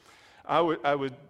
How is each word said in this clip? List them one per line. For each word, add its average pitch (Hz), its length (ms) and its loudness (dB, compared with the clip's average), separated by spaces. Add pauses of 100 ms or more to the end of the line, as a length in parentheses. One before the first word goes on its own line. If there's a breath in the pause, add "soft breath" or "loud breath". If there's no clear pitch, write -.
(440 loud breath)
I 151 160 2
would, 165 240 0
I 143 100 2
would 135 200 -4 (160)